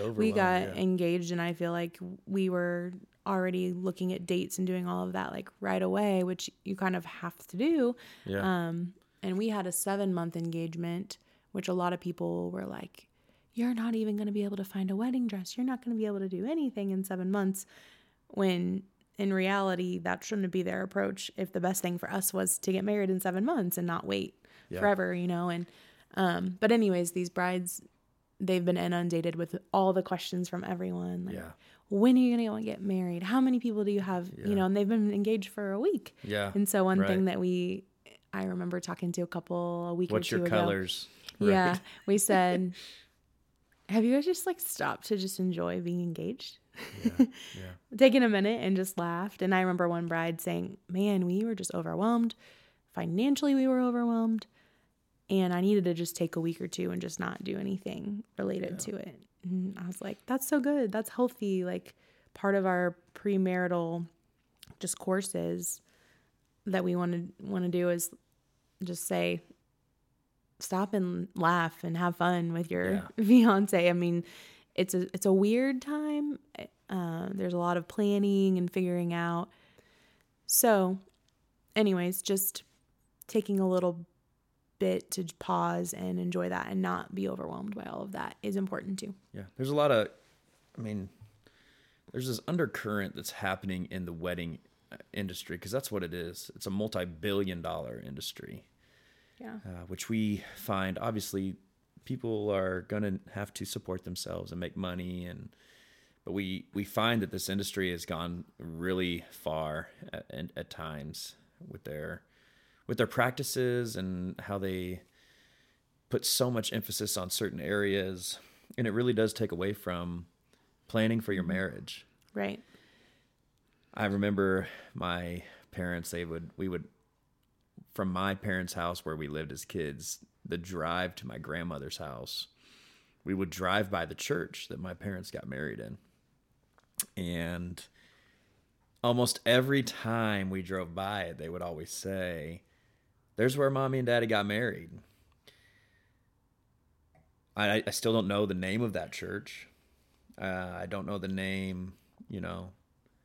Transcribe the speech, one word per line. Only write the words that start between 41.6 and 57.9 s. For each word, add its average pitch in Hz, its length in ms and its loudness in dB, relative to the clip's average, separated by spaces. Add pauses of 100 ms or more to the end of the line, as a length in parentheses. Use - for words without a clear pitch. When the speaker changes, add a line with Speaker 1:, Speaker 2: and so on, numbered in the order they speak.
Speaker 2:
Right. 180 100 -2 (240)
Speaker 1:
We 202 120 4
Speaker 2:
<laughs> - 120 2
Speaker 1:
said, 180 440 4 (1160)
"Have 220 160 4
you 247 80 6
guys 285 120 4
just, 349 200 0
like, 359 160 -2
stopped - 460 -4
to 214 100 2
just 190 240 -4
enjoy 175 400 0
being 175 200 -2
engaged?" 175 580 -6 (440)
Speaker 2:
Yeah. 233 80 2
Speaker 1:
<laughs> 254 160 6 (280)
Speaker 2:
Yeah. 92 420 -12
Speaker 1:
Taking 262 260 10
a 233 60 6
minute 208 320 4
and 190 160 2
just 185 220 -2
laughed. 170 420 -2
And 190 120 4
I 185 80 6
remember 180 280 4
one 170 180 0
bride 165 320 0
saying, 180 380 -4 (100)
"Man, 190 380 2
we 185 180 2
were 226 120 0
just 185 180 -8
overwhelmed. 202 640 2 (580)
Financially, 254 640 2
we 262 120 4
were 262 140 4
overwhelmed. 233 640 2 (840)
And 185 240 4
I 175 80 2
needed 196 240 6
to 175 80 4
just 170 220 -2
take 165 200 0
a 170 60 0
week 165 200 -2
or 185 60 -6
two 180 240 -2
and 180 100 -2
just 175 180 -8
not - 240 -4
do 196 140 -4
anything 196 640 -4 (140)